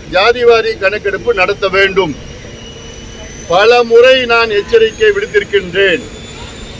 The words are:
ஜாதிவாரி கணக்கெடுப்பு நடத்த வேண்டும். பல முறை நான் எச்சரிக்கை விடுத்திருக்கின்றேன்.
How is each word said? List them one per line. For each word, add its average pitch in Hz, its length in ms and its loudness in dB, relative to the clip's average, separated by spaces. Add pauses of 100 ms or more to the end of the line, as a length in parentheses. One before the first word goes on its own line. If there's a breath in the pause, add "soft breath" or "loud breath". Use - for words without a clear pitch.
(120)
ஜாதிவாரி 226 680 2
கணக்கெடுப்பு 196 540 -2
நடத்த 196 340 0
வேண்டும். 185 480 0 (1300)
பல 226 360 4
முறை 247 420 6
நான் 233 240 2
எச்சரிக்கை 220 600 2
விடுத்திருக்கின்றேன். 196 920 0 (800)